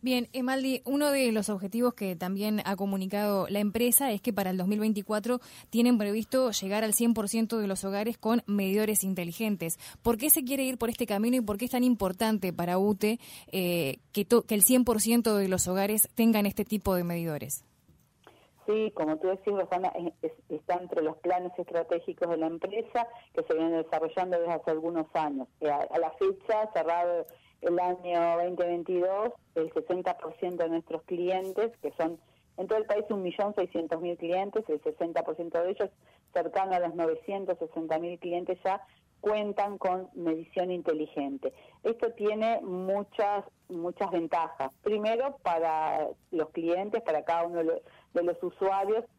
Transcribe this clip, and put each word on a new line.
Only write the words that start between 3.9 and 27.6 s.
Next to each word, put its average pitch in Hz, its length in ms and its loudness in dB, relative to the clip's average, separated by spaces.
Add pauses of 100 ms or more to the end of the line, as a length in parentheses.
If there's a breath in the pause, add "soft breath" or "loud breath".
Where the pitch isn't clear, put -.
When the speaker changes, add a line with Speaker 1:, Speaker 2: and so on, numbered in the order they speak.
Speaker 1:
es 202 100 -2
que 240 120 -2
para 190 160 0
el 185 80 -2
dos 180 100 0
mil 208 120 0
veinticuatro 214 600 0 (300 loud breath)
tienen 233 280 4
previsto 220 540 0
llegar 208 320 -2
al 214 100 0
cien 233 200 4
por 214 160 -2
ciento 226 300 0
de 208 80 0
los 190 180 -4
hogares 208 320 -2
con 233 300 0
medidores 202 560 2
inteligentes. 185 760 -4 (240 loud breath)
¿Por 233 160 2
qué 277 120 0
se 302 140 4
quiere 269 200 0
ir 262 140 -2
por 233 120 0
este 240 160 -2
camino 220 320 0
y 254 40 2
por 208 160 -2
qué 233 80 -4
es 240 60 -4
tan 247 120 2
importante 214 680 2
para 175 260 0
ute, 208 420 2 (320 loud breath)
eh, 175 480 0 (120)
que 208 140 0
to-, 233 180 6
que - 120 -2
el 202 80 6
cien 254 220 6
por 226 160 2
ciento 226 360 4
de 196 100 2
los 185 200 0
hogares 196 480 2
tengan 220 300 6
este 202 200 -2
tipo 196 300 0
de 180 80 2
medidores? 165 600 -4 (1000 soft breath)
Speaker 2:
Sí, 214 300 0
como 156 220 0
tú 185 100 -2
decís, 196 260 0
Rosana, 185 360 0
es-, 170 240 -6 (100)
es-, - 260 -6
está 151 260 -2
entre 170 280 -2
los 156 140 0
planes 180 400 0
estratégicos 170 720 -2
de 165 60 0
la 160 100 0
empresa 214 600 -4 (260 loud breath)
que - 100 -2
se 165 100 0
vienen 165 300 2
desarrollando 165 560 -2
desde 170 140 0
hace 165 180 -2
algunos 160 420 -2
años. 143 340 -2 (140)
Eh, 151 80 2
a, 143 80 2
a 147 220 -2
la 160 120 0
fecha, 214 640 0
cerrado 170 540 0 (340 loud breath)